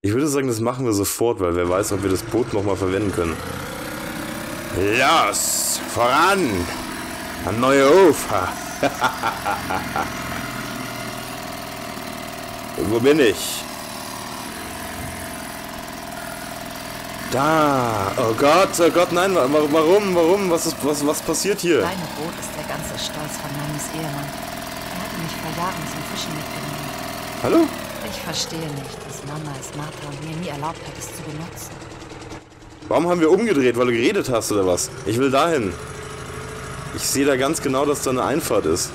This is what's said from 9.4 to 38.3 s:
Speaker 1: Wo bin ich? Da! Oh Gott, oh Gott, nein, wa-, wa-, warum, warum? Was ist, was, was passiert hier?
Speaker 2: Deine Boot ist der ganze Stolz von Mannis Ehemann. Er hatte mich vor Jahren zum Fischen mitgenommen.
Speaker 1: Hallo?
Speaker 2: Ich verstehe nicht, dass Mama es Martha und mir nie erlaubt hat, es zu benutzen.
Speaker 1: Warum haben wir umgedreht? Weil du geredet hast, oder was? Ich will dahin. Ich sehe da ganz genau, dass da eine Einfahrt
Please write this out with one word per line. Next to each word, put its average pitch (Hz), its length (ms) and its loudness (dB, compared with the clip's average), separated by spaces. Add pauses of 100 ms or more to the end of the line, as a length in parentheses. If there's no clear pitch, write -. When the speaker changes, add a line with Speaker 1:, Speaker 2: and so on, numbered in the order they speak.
Speaker 1:
Wo 117 100 4
bin 143 200 8
ich? - 440 4 (3750)
Da! 131 840 4
Oh 113 200 4
Gott, 160 320 8 (100)
oh 170 120 8
Gott, 175 200 4
nein, 180 240 4
wa-, 139 160 4
wa-, 151 200 4
warum, 180 440 6
warum? 180 360 4
Was 165 160 0
ist, 139 160 -4
was, 143 220 0
was 156 160 0
passiert 185 380 0
hier? 165 220 4
Speaker 2:
Deine 175 340 -2
Boot 156 240 -6
ist - 160 -8
der 151 80 -8
ganze - 340 -6
Stolz - 440 -6
von 143 160 -6
Mannis 147 360 -4
Ehemann. 147 360 -6 (640)
Er - 100 -6
hatte - 180 -6
mich 160 200 -6
vor 160 160 -6
Jahren 170 340 -4
zum - 100 -6 (120)
Fischen - 220 -6
mitgenommen. 50 520 -6 (560)
Speaker 1:
Hallo? 294 240 6 (420)
Speaker 2:
Ich - 120 -6
verstehe 160 380 -4
nicht, 143 460 -6
dass 139 200 -12
Mama 151 340 -6
es - 160 -12
Martha 147 340 -8
und 143 140 -8
mir 160 140 -6
nie 175 100 -6
erlaubt 147 320 -6
hat, - 180 -12
es - 100 -10
zu - 160 -12
benutzen. 156 480 -10 (1160)
Speaker 1:
Warum 165 220 4
haben 175 100 2
wir 156 120 6
umgedreht? 156 460 4
Weil 123 100 4
du 123 40 2
geredet 135 380 2
hast, 113 220 0
oder 101 140 2
was? 87 240 2 (160)
Ich 110 120 0
will 135 140 4
dahin. 135 420 2 (1200)
Ich - 80 -6
sehe 135 220 2
da 139 100 6
ganz 135 260 0
genau, 135 240 2
dass 143 180 0
da 135 80 0
eine 127 120 2
Einfahrt 113 420 2